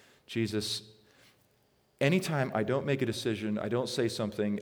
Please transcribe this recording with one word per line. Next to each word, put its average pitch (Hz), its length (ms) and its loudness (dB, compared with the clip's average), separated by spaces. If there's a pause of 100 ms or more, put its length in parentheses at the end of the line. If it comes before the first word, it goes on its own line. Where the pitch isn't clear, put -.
(260)
Jesus, 107 560 -2 (1160)
anytime 147 540 2
I 110 100 2
don't 131 200 0
make 139 180 0
a 120 40 2
decision, 107 520 -2
I 104 100 -2
don't 120 200 0
say 117 200 0
something 104 540 -2